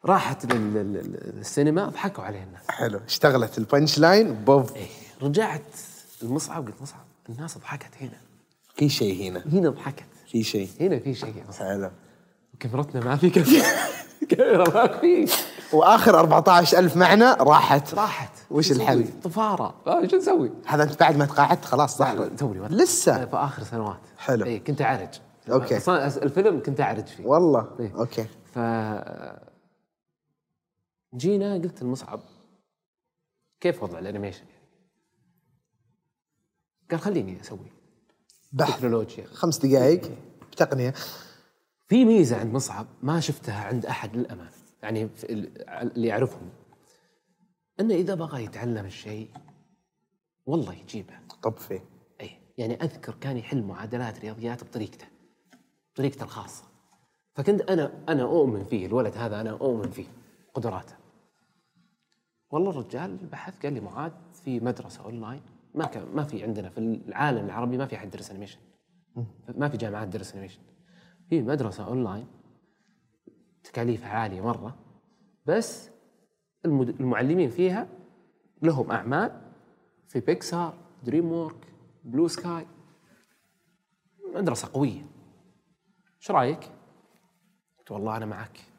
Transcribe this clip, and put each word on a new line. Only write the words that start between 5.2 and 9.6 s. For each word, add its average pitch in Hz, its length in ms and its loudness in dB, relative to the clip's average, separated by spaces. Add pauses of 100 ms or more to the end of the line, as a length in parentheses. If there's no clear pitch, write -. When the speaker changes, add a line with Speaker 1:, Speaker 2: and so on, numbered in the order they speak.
Speaker 1:
رجعت 151 400 0 (600)
المصعب، 143 440 -6
قلت: 110 160 -14
"مصعب، - 220 -18 (240)
الناس 135 300 -12
ضحكت - 320 -14 (100)
هنا. 131 180 -14 (560)
Speaker 2:
في 147 140 2
شيء 98 420 -2
هنا. 90 220 -8
Speaker 1:
هنا 170 180 4